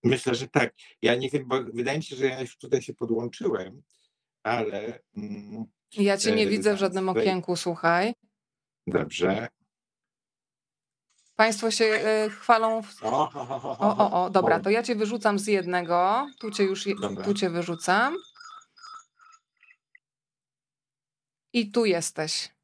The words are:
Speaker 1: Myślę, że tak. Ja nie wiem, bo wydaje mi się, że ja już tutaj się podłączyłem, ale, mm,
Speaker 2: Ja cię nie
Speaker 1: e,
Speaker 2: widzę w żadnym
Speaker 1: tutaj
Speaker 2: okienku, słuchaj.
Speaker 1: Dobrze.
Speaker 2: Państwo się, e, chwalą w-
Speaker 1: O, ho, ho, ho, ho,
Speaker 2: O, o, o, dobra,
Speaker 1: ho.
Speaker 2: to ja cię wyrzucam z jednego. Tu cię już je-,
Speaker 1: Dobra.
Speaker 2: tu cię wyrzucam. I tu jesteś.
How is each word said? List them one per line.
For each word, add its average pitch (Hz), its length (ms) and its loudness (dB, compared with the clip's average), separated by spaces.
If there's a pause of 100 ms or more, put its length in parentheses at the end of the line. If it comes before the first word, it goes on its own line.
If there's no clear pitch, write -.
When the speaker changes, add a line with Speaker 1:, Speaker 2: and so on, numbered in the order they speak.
Speaker 1:
Myślę, 127 320 2
że 123 120 -6
tak. 123 260 2 (280)
Ja 117 140 4
nie 127 140 -2
wiem, 135 180 -4
bo 131 160 0
wydaje 120 340 -4
mi 160 60 -6
się, 143 120 -12
że 127 100 -2
ja 131 160 -2
już 123 160 -10
tutaj 127 240 -2
się 123 120 -12
podłączyłem, 117 880 -4 (640)
ale, 110 560 -4 (180)
mm, 104 480 -10 (280)
Speaker 2:
Ja 202 240 2
cię 208 140 0
nie 214 120 2
Speaker 1:
e, 202 40 2
Speaker 2:
widzę 202 280 0
w - 20 -6
żadnym 190 300 -2
Speaker 1:
tutaj 185 160 0
Speaker 2:
okienku, 185 320 0
słuchaj. 175 580 0 (760)
Speaker 1:
Dobrze. 90 600 0 (1900)
Speaker 2:
Państwo 220 360 4
się, 220 140 2
e, 214 440 2
chwalą 226 520 2
w- - 220 -16
Speaker 1:
O, 220 80 0
ho, 147 340 -2
ho, 135 140 -6
ho, - 0 -
ho, - 160 -6
Speaker 2:
O, 208 220 2
o, 190 280 4
o, 185 40 -4
dobra, 185 280 4
Speaker 1:
ho. - 60 -4
Speaker 2:
to 190 60 -2
ja 220 140 2
cię 240 120 0
wyrzucam 208 440 0
z 202 80 -6
jednego. 180 800 2 (120)
Tu 220 120 -8
cię 202 120 0
już 190 220 -2
je-, 196 100 -2
Speaker 1:
Dobra. 196 300 -6
Speaker 2:
tu 202 80 2
cię 202 160 0
wyrzucam. 180 680 0 (3500)
I 220 180 0
tu 233 140 2
jesteś. 165 640 -2 (140)